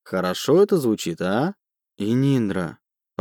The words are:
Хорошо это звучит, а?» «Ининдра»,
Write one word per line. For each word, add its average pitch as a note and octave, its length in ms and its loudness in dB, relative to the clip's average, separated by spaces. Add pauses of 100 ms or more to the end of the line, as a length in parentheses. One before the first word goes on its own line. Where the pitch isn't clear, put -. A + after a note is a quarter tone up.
Хорошо F#2 580 2
это G3+ 160 2
звучит, G#2+ 420 -2
а?» A2+ 340 -2 (440)
«Ининдра», A2 800 0 (420)